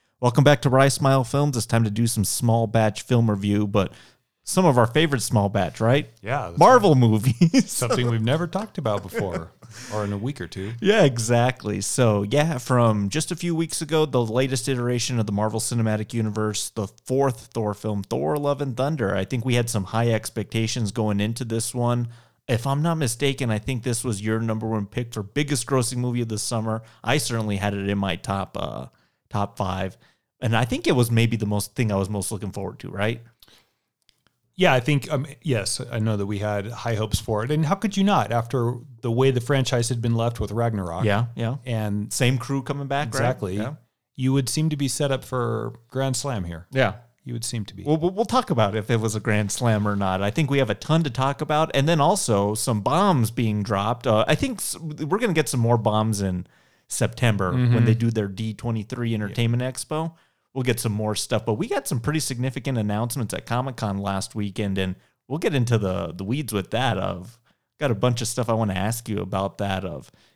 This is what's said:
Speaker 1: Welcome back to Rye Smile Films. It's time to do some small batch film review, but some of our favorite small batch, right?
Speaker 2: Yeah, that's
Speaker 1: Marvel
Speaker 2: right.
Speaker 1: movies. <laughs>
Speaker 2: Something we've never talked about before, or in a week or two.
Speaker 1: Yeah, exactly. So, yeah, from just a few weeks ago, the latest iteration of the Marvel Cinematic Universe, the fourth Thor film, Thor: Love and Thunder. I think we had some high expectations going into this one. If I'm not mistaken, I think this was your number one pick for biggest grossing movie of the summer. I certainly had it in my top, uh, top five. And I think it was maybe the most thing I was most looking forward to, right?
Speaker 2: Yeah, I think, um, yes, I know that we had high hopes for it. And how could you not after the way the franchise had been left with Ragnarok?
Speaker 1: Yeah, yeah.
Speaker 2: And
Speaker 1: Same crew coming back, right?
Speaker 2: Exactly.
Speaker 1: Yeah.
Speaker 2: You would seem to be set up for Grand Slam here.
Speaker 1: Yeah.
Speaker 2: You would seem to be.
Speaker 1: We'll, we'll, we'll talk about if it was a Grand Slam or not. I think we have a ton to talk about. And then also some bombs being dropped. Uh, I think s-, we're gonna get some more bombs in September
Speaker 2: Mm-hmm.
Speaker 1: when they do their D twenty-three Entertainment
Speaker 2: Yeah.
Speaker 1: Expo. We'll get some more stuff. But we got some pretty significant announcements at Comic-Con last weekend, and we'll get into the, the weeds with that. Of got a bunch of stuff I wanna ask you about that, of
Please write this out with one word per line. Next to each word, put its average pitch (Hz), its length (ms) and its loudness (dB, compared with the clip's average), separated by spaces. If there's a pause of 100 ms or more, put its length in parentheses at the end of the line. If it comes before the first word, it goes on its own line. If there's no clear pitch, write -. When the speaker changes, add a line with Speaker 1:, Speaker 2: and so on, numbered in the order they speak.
(180)
Speaker 1:
Welcome 123 260 4
back 143 180 8
to 135 80 2
Rye 135 180 6
Smile 135 360 2
Films. 139 340 0
It's 107 80 -2
time 117 180 2
to 107 60 0
do 113 160 0
some 110 180 0
small 113 420 2
batch 107 360 2
film 117 260 4
review, 104 380 2
but 98 260 0 (520)
some - 200 2
of 139 140 6
our 113 80 6
favorite 147 340 2
small 101 300 2
batch, 98 280 -2
right? 123 300 2 (140)
Speaker 2:
Yeah, 117 240 -4
that's 85 120 -8
Speaker 1:
Marvel 208 340 8
Speaker 2:
right. 131 80 8
Speaker 1:
movies. 120 720 4
<laughs> - 0 -
Speaker 2:
Something 120 400 0
we've 113 120 0
never 147 240 0
talked 196 320 -8
about 107 240 -2
before, 90 500 -6 (400)
or 107 140 -2
in 101 80 -2
a - 20 -4
week 120 240 -6
or 87 60 -6
two. 98 340 -8
Speaker 1:
Yeah, 202 240 6
exactly. 117 800 2
So, 107 400 2
yeah, 143 340 0
from 113 540 2
just 151 200 -4
a - 60 -6
few 170 180 -4
weeks 160 280 -4
ago, 156 240 0
the 131 180 0
latest 127 460 0
iteration 123 480 0
of 110 80 2
the 104 60 -2
Marvel 107 280 0
Cinematic 110 540 -2
Universe, 107 560 -2
the 101 180 -4 (160)
fourth 131 480 0
Thor 107 220 -2
film, 101 300 -4
Thor: 147 340 -2
Love 143 240 -2
and 135 120 -4
Thunder. 127 400 -2
I 95 120 -2
think 120 180 -4
we 127 120 2
had 120 120 2
some 101 160 -2
high 117 280 0
expectations 110 800 -2
going 107 280 0
into 113 240 -2
this 113 300 -4
one. 120 340 0 (420)
If 117 160 2
I'm 139 140 0
not 165 140 2
mistaken, 139 560 0
I 107 80 0
think 120 240 -4
this 120 200 -2
was 104 200 -4
your 110 180 0
number 113 260 -2
one 110 200 -2
pick 120 260 -8
for 107 100 -6
biggest 143 440 -2
grossing 127 320 0
movie 123 240 -2
of 113 80 -4
the 107 80 -4
summer. 110 420 -4 (240)
I 139 140 2
certainly 110 380 -2
had 101 180 0
it 98 160 -2
in 101 80 2
my 95 180 0
top, - 420 -4
uh, 65 280 -6 (420)
top 101 300 -4
five. 95 400 -4 (420)
And 113 160 2
I 117 80 4
think 269 220 -2
it 196 100 2
was 120 140 4
maybe 117 260 4
the 107 80 -2
most 101 300 -2
thing 113 180 0
I 98 40 0
was 98 120 0
most 101 240 -4
looking 101 180 -6
forward 98 280 -8
to, - 100 -14
right? 110 320 -4 (1400)
Speaker 2:
Yeah, 180 180 6
I 127 60 4
think, 139 320 0
um, 135 120 -2 (180)
yes, 113 380 -2 (120)
I 120 80 -4
know 110 160 0
that 101 100 -2
we 104 120 -6
had 104 280 -4
high 117 300 -4
hopes 107 240 -2
for 107 240 -2
it. 131 80 -6
And 156 120 2
how 165 120 0
could 196 200 -4
you 196 60 2
not 151 300 2
after 117 420 0 (280)
the 120 100 -2
way 127 180 4
the 123 100 0
franchise 123 480 0
had 120 140 -2
been 117 140 2
left 117 240 -2
with 107 100 -4
Ragnarok? 104 540 -2
Speaker 1:
Yeah, 107 220 2 (100)
yeah. 117 280 -4
Speaker 2:
And 107 480 -4
Speaker 1:
Same 131 260 2
crew 139 260 -4
coming 143 240 -6
back, 139 260 -2
right? - 60 -2
Speaker 2:
Exactly. 120 360 -2
Speaker 1:
Yeah. 117 180 -6 (420)
Speaker 2:
You 131 160 0
would 135 160 2
seem 156 220 0
to 151 60 -2
be 139 120 -2
set 139 240 -2
up 131 100 -2
for 117 520 -4 (140)
Grand 135 280 -2
Slam 123 260 -6
here. 85 300 -8
Speaker 1:
Yeah. 123 220 2 (280)
Speaker 2:
You 123 120 -10
would 117 100 -8
seem 113 220 -6
to - 100 -18
be. 95 80 -14
Speaker 1:
We'll, 151 140 2
we'll, 170 120 0
we'll 196 140 -2
talk 254 260 0
about 107 240 2
if 107 160 -4
it 117 100 4
was 110 140 -2
a 107 60 -4
Grand 104 320 0
Slam 107 340 2
or 104 80 0
not. 95 280 0
I 101 100 0
think 147 180 0
we 139 80 2
have 123 120 2
a 104 40 0
ton 160 300 0
to 143 60 -2
talk 135 300 -2
about. 156 340 0
And 139 140 2
then 165 120 4
also 107 540 2
some 110 260 0
bombs 135 500 2
being 110 320 0
dropped. 107 460 -2
Uh, 110 180 4
I - 80 4
think 247 240 -2
s-, - 220 -6
we're 151 380 -4
gonna 220 160 0
get 156 140 2
some 127 120 0
more 117 180 4
bombs 107 420 2
in 92 280 -2 (400)
September 107 640 0
Speaker 2:
Mm-hmm. 123 220 2
Speaker 1:
when 120 100 4
they 113 100 6
do 117 160 2
their 110 180 -2
D 107 260 -6
twenty-three 117 600 -4
Entertainment 113 480 0
Speaker 2:
Yeah. 127 80 -2
Speaker 1:
Expo. 160 440 -6 (400)
We'll 135 100 -4
get 120 160 0
some 110 120 -2
more 107 220 -2
stuff. 110 300 -2
But 110 100 0
we 170 140 -4
got - 180 -4
some 131 140 -2
pretty 151 200 -2
significant 127 580 -4
announcements 107 560 -2
at 82 100 -8
Comic-Con 117 540 -4
last 98 360 -4
weekend, 101 440 -4
and 92 180 -2 (320)
we'll 135 100 -4
get 180 160 0
into 120 220 2
the, 92 360 -2
the 92 120 -10
weeds 123 300 -4
with 95 160 -2
that. 117 260 0
Of 95 420 -6 (400)
got 147 120 -2
a 113 40 2
bunch 120 280 0
of 110 60 -4
stuff 120 200 -4
I 117 60 2
wanna 110 180 0
ask 104 340 -4
you 104 140 -4
about 95 380 -4
that, 98 260 -2
of 80 260 -10 (260)